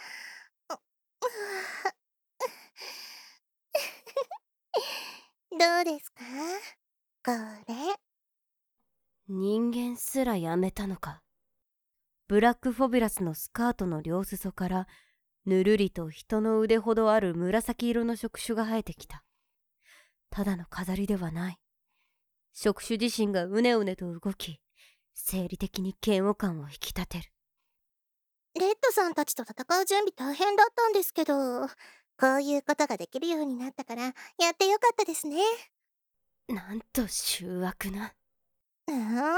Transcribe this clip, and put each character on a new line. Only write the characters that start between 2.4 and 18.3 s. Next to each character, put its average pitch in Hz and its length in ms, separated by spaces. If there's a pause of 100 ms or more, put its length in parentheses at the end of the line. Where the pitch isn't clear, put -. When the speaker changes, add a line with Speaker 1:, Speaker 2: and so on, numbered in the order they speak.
Speaker 1:
ど 339 60 (240)
う - 20
で 311 160
す - 120
か？ - 100 (1000)
こ 247 80 (360)
れ。 285 280 (1300)
Speaker 2:
人 208 460
間 240 240
す - 260
ら 233 140
や 165 180
め 185 160
た 202 140
の 190 120
か。 - 260 (1040)
ブ 208 140
ラ 240 120
ッ - 60
ク 254 120
フ 233 120
ォ 262 60
ビ 247 100
ュ - 20
ラ 214 80
ス 190 140
の 165 100
ス - 160
カ 240 220
ー - 20
ト 185 140
の 156 160
両 170 200
裾 190 280
か 180 160
ら、 185 200 (580)
ぬ 190 180
る 208 140
り 196 120
と 160 220
人 - 300
の 220 180
腕 220 180
ほ 220 160
ど 220 180
あ 220 80
る 185 140
紫 220 560
色 233 160
の 233 100
触 - 240